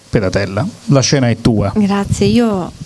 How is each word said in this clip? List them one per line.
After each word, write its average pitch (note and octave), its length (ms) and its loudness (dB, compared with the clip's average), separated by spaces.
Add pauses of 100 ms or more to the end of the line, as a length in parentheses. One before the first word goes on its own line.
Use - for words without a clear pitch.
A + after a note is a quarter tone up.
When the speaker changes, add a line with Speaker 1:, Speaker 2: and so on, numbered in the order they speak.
(100)
Speaker 1:
Pedatella, G2 560 -2 (200)
la C#3 140 4
scena B2+ 280 0
è A2 120 -2
tua. G2+ 340 0
Speaker 2:
Grazie, G3+ 520 0
io G#3 460 0 (140)